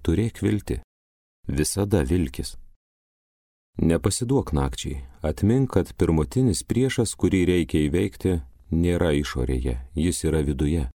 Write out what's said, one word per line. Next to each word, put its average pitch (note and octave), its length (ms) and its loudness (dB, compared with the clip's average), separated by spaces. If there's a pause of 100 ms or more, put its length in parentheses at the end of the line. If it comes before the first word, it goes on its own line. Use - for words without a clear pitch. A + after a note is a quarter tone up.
turėk G2+ 400 0
viltį. G#2 380 -2 (680)
Visada G2 560 0
vilkis. D#2 520 -2 (1200)
Nepasiduok G#2 720 0
nakčiai, C#2 480 -4 (220)
atmink, A2 500 2
kad F2+ 240 0
pirmutinis E2+ 720 0
priešas, B2 500 0
kurį F#2 320 2
reikia E2 380 2
įveikti, F#2 480 0 (360)
nėra E2+ 460 2
išorėje, B1+ 600 -2 (160)
jis E2 320 -2
yra D#2 180 2
viduje. D2 400 0 (100)